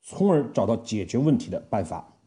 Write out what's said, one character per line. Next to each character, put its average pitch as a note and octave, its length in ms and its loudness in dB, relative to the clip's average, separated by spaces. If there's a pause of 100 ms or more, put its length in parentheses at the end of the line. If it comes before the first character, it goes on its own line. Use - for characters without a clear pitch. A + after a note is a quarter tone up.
从 G3 300 2
而 C#3+ 180 2
找 G#2 140 0
到 A2 140 2
解 G#2 260 -4
决 A#2+ 140 -2
问 C#3+ 180 4
题 - 140 -4
的 F2+ 180 -4
办 G2+ 160 -2
法。 - 320 -12 (100)